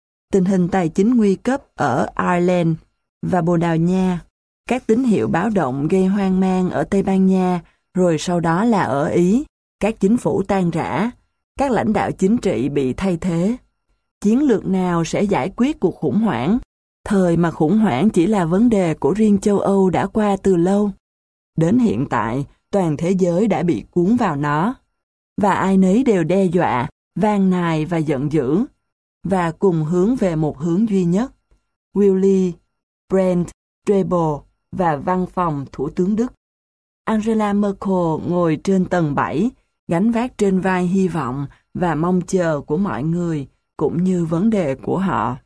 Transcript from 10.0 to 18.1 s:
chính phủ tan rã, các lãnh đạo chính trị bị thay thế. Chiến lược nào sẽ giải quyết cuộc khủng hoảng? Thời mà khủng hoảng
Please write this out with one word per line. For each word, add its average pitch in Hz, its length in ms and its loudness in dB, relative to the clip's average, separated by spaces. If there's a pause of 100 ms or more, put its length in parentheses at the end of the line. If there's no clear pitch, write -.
chính 208 160 2
phủ - 260 -2
tan 190 280 0
rã, 160 400 -2 (480)
các 277 120 0
lãnh 196 220 0
đạo 208 200 -2
chính 214 260 0
trị 143 300 -2
bị 139 240 -2
thay 185 240 -2
thế. 180 400 -2 (640)
Chiến 226 220 2
lược 240 240 2
nào 180 380 0
sẽ 160 180 -4
giải 190 340 -2
quyết 277 240 -2
cuộc 165 140 -2
khủng 165 260 -2
hoảng? 170 380 0 (460)
Thời 185 320 2
mà 170 140 2
khủng 170 280 0
hoảng 190 320 2